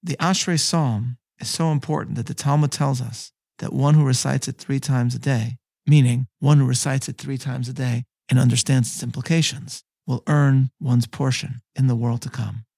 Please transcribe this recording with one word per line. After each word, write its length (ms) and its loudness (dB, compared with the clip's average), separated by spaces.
The 180 -6
Ashrei 400 0
Psalm 580 0
is 100 -8
so 220 -2
important 440 -4
that 120 -6
the 60 -8
Talmud 380 0
tells 300 -2
us 300 -12
that 140 -8
one 220 4
who 100 6
recites 420 0
it 100 -8
three 220 -4
times 360 -2
a 40 -6
day, 380 -2
meaning 420 4
one 200 6
who 60 4
recites 440 -2
it 80 -8
three 200 -8
times 300 -6
a 60 -8
day 320 -4
and 100 4
understands 540 2
its 100 -8
implications, 800 -2
will 220 -4
earn 420 4
one's 280 2
portion 540 -4
in 120 2
the 80 2
world 260 -2
to 80 -10
come. 360 -8